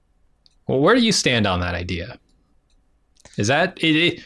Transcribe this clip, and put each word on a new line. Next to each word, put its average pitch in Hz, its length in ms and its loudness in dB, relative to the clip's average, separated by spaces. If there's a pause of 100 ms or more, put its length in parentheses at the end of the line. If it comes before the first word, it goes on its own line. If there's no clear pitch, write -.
(680)
Well, 131 140 0
where 175 140 4
do 262 80 4
you 226 100 2
stand 120 340 0
on 90 140 0
that 87 140 -4
idea? 87 440 -8 (1160)
Is 104 120 -2
that 170 340 0
it, 160 140 2
it, 165 300 0